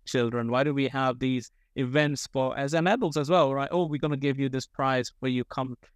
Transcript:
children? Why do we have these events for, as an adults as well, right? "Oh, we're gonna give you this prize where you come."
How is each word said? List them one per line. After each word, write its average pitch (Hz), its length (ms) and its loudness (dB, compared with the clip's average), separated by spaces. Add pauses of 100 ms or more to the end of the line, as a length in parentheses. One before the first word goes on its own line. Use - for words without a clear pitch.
children? 117 460 0
Why 127 120 2
do 147 100 0
we 139 160 0
have 131 300 -2
these 127 320 -2 (260)
events 139 560 0
for, 131 240 -2
as 139 180 -4
an 165 120 2
adults 196 300 2
as 147 120 -2
well, 156 240 4
right? 139 200 -2
"Oh, 180 140 2
we're 147 120 -4
gonna 151 180 0
give 135 220 0
you 135 100 0
this 131 180 -4
prize 131 540 0
where 131 120 0
you 123 120 0
come." 131 320 -6 (200)